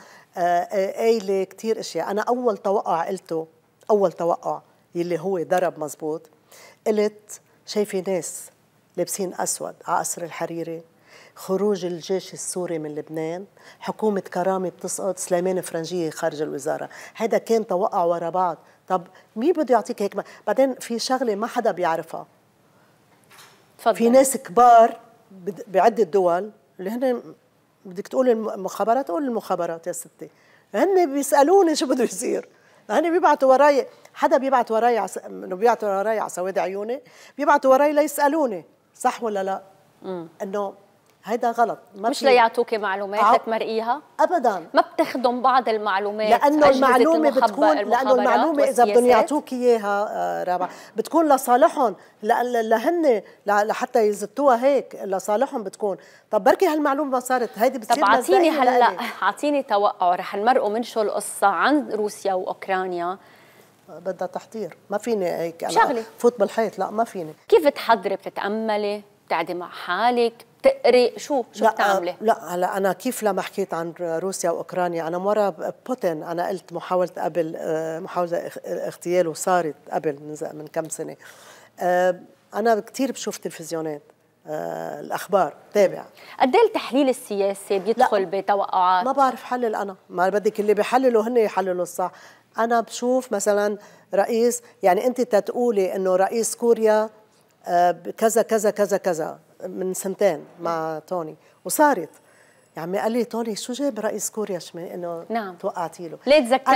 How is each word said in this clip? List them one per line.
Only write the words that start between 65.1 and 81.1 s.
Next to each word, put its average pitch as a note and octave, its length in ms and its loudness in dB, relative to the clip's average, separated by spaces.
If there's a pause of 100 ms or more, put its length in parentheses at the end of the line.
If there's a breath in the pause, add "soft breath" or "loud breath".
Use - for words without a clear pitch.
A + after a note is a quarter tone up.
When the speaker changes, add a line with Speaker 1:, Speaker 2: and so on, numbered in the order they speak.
Speaker 1:
هيك E3 340 -6
أنا - 80 -4
Speaker 2:
شغلة. C#4 300 2 (160)
Speaker 1:
فوت A#3+ 220 2
بالحيط، G#3+ 380 -2
لا F#3+ 120 -4
ما A3 140 0
فيني. E3 280 -10 (160)
Speaker 2:
كيف F#4 180 4
بتحضري؟ G3+ 500 0
بتتأملي؟ G#3 840 -4 (240)
بتقعدي E3+ 280 -2
مع F3 140 -10
حالك؟ A#3 800 -2 (120)
بتقري؟ B3 600 4
شو؟ B3+ 340 -2
شو D#4 120 -2
Speaker 1:
لا، A3 60 6
Speaker 2:
بتعملي؟ F#3+ 500 0
Speaker 1:
لا، G3 340 -2
هلا F3+ 220 -2
أنا G3 160 2
كيف A#3 300 -6
لما G3 200 0
حكيت F#3 320 -6
عن E3 260 -6
روسيا F3 500 -4
وأوكرانيا، E3+ 580 -4
أنا F3 100 -4
مرة G3+ 560 -2 (120)
بوتين، F3 360 -4
أنا E3+ 260 -4
قلت F#3 240 -8
محاولة F3 460 -2
قبل، E3 380 -2
آه، D#3+ 440 -4
محاولة F3 460 -4
اخ-، - 200 -14
اغتيال F3 640 -2
وصارت D#3+ 460 -2 (160)
قبل D3+ 320 -4
من D3+ 120 -12
ز-، D#3 200 -10
من D3+ 120 -14
كم D#3+ 220 -6
سنة. D3+ 280 -12 (640 loud breath)